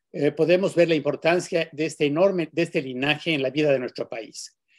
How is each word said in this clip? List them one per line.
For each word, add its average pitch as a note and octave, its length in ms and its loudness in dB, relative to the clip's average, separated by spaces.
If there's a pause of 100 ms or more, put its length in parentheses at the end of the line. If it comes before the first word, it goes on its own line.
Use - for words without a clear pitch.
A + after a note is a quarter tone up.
(120)
eh, D3 200 0
podemos E3 440 2
ver E3 140 4
la E3 60 4
importancia D#3+ 760 -2
de D3 140 -4
este D#3+ 200 -2
enorme, E3+ 460 0
de E3+ 120 0
este E3 180 -2
linaje C#3 520 -2
en C#3 80 0
la C3 80 -2
vida D3 220 0
de C3+ 80 2
nuestro B2+ 300 -8
país. - 480 -14 (220)